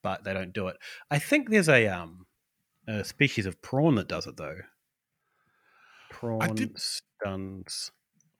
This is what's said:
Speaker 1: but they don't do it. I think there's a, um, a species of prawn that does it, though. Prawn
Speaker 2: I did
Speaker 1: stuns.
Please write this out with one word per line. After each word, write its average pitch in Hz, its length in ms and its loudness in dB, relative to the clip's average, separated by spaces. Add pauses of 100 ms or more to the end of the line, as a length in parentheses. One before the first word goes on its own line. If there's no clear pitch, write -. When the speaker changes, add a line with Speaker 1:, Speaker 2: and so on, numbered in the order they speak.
Speaker 1:
but 95 200 -4
they 95 100 -6
don't 92 200 -4
do 95 160 -2
it. 87 80 -8 (340)
I 147 80 2
think 262 320 2
there's 202 180 6
a, 120 200 8
um, 90 380 -6 (600)
a 107 160 -4
species - 420 2
of 95 160 -6
prawn 143 360 4
that 98 100 0
does 85 220 -4
it, 65 80 -14
though. 80 220 -10 (1500)
Prawn 113 320 -4
Speaker 2:
I 110 60 2
did 110 300 -4
Speaker 1:
stuns. - 1120 -8 (500)